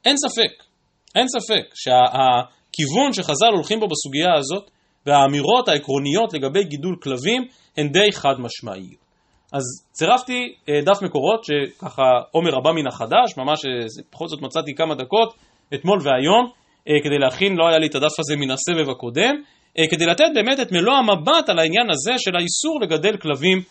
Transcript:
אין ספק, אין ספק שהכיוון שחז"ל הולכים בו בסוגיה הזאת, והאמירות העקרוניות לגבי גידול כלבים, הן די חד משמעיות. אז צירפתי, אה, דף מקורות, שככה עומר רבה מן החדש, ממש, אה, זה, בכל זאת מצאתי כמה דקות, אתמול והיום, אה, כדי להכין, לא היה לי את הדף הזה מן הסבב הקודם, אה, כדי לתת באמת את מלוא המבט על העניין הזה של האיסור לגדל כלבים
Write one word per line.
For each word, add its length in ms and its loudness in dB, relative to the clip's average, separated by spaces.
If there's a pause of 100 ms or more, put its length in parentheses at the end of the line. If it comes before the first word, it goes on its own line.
אין 120 2
ספק, 540 -4 (440)
אין 140 2
ספק 460 -4
שהכיוון 1400 2
שחז"ל 400 2
הולכים 280 -2
בו 80 -2
בסוגיה 500 0
הזאת, 320 -6 (360)
והאמירות 640 4
העקרוניות 680 -2
לגבי 300 -2
גידול 380 -6
כלבים, 400 -2 (340)
הן 120 -2
די 240 4
חד 260 0
משמעיות. 600 -12 (520)
אז 100 -6 (300)
צירפתי, 640 -2 (140)
אה, 160 2
דף 180 2
מקורות, 420 0
שככה 580 -4 (280)
עומר 200 0
רבה 220 2
מן 140 -2
החדש, 500 0
ממש, 280 -2
אה, 240 -6
זה, 140 -16 (100)
בכל 160 -10
זאת 140 -12
מצאתי 320 -6
כמה 200 -2
דקות, 400 0 (400)
אתמול 280 0
והיום, 480 2 (380)
אה, 60 2 (100)
כדי 140 0
להכין, 380 0
לא 120 4
היה 100 4
לי 80 2
את 80 -4
הדף 240 0
הזה 180 -4
מן 140 -4
הסבב 400 -2
הקודם, 440 -2 (440)
אה, 120 4
כדי 160 0
לתת 280 4
באמת 260 0
את 120 -4
מלוא 220 2
המבט 540 2
על 100 0
העניין 320 0
הזה 280 -2
של 180 -4
האיסור 440 -4
לגדל 360 0
כלבים 540 0